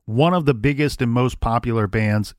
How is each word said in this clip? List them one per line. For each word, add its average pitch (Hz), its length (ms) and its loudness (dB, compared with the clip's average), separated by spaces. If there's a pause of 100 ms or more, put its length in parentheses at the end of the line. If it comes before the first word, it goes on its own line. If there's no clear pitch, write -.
one 143 280 2
of 175 120 -2
the 139 80 4
biggest 139 480 -2
and 120 100 0
most 123 280 0
popular 113 480 0
bands 107 520 0